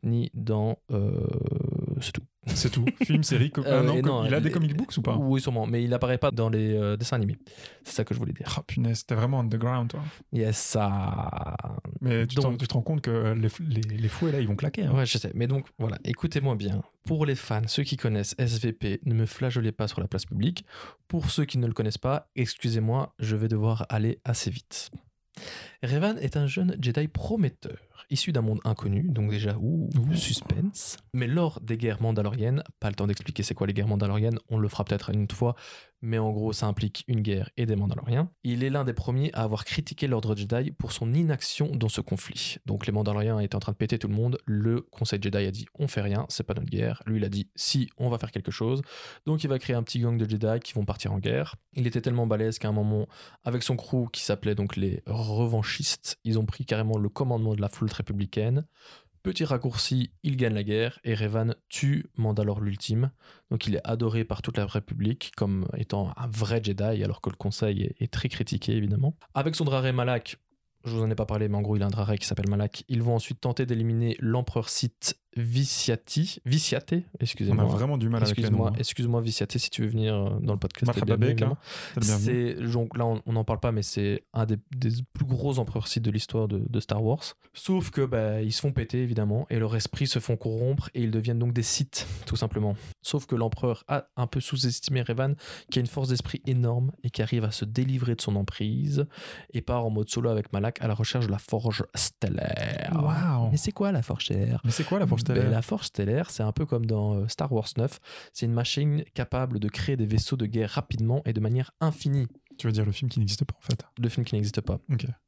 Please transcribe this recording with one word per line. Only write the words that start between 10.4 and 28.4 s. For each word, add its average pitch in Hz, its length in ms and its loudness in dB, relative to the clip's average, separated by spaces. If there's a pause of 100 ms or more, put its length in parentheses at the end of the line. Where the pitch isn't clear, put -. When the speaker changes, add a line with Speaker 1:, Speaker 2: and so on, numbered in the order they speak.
Speaker 1:
ça. - 1000 0 (460)
Speaker 2:
Mais 120 240 2
tu 123 100 -4
t'en, 135 140 2
Speaker 1:
Donc 120 80 -2
Speaker 2:
tu 127 100 -2
te - 60 -6
rends 120 80 4
compte 156 180 0
que, 127 100 -2
euh, 113 240 2
les 110 140 2
f-, 165 180 -4
les, 113 140 0
les 107 280 0
fouets, 165 220 0
là, 143 100 2
ils 117 60 2
vont 101 100 2
claquer, 147 260 -2
hein. 143 100 2
Speaker 1:
Ouais, 135 140 4
je - 100 0
sais. - 180 -4
Mais 120 120 0
donc, 135 220 0 (100)
voilà, 113 260 -2
écoutez-moi 139 500 0
bien. 101 280 -2 (220)
Pour 156 200 2
les 143 100 2
fans, 110 320 -2
ceux 143 160 0
qui 135 140 -2
connaissent 107 400 0
S 117 240 0
V 113 140 0
P, 101 320 -2
ne 120 80 2
me 113 100 4
flagellez 117 480 0
pas 107 160 -2
sur - 140 -4
la 98 40 -2
place - 200 -4
publique. 170 400 -2 (420)
Pour 165 220 0
ceux 147 160 2
qui - 100 -4
ne 123 100 2
le 117 60 0
connaissent 117 240 -2
pas, 135 400 -2
excusez-moi, 113 840 0
je 110 180 0
vais 110 120 2
devoir 110 400 2
aller 110 360 0
assez - 260 0
vite. - 400 -10 (920)
Revan 156 360 2
est - 180 -2
un 147 100 4
jeune 180 340 0
Jedi 127 280 0
prometteur, - 680 -2 (320)
issu 143 240 0
d'un 131 80 4